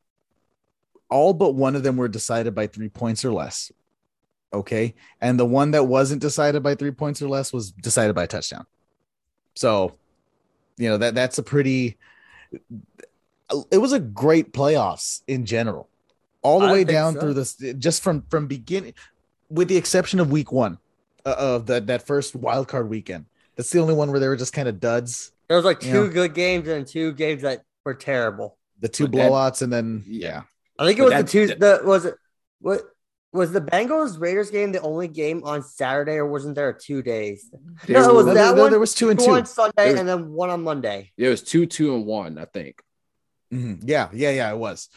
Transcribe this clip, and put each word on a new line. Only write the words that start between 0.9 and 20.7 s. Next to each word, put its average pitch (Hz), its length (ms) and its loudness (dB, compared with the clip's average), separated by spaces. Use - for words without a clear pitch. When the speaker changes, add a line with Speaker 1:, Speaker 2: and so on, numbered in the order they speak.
Speaker 1:
all 151 240 4
but 156 200 2
one 135 220 0
of 135 60 -2
them 131 140 0
were 123 120 0
decided 110 460 -4
by 107 140 -2
three 107 200 -12
points 113 360 -6
or 123 80 -2
less. - 380 -6
Okay. 110 420 -4
And 123 180 0
the 123 80 4
one 139 260 2
that 147 120 4
wasn't 131 380 0
decided 147 400 0
by 143 140 0
three 143 160 -6
points 147 300 -6
or 139 60 -6
less 135 240 -4
was 104 200 -8
decided 107 420 0
by 87 100 -2
a 85 40 -6
touchdown. - 380 -10
So, 101 420 0
you 117 120 -2
know, 107 100 2
that, 113 160 0
that's 127 240 0
a 127 40 -4
pretty, 131 560 -2
it 190 80 4
was 254 140 2
a 262 80 2
great 139 520 2
playoffs 135 720 -2
in 127 200 -4
general, 110 420 -4
all 151 180 4
the 202 60 4
Speaker 2:
I 190 60 4
Speaker 1:
way 196 60 6
Speaker 2:
think 180 120 2
Speaker 1:
down 156 240 2
Speaker 2:
so. 143 60 -8
Speaker 1:
through 147 140 -2
this, 131 200 -4
just 160 240 -2
from, 160 280 -2
from 151 160 -2
beginning, 135 480 -8
with 170 200 0
the 185 80 4
exception 180 440 0
of 147 100 2
week 151 220 0
one, 113 260 0